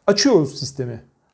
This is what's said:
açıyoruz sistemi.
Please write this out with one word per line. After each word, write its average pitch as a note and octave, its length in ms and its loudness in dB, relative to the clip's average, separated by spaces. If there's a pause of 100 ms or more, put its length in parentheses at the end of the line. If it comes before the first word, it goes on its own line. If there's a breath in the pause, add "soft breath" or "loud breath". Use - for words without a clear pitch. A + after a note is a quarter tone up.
açıyoruz G3+ 520 2
sistemi. A#2+ 420 -10 (320)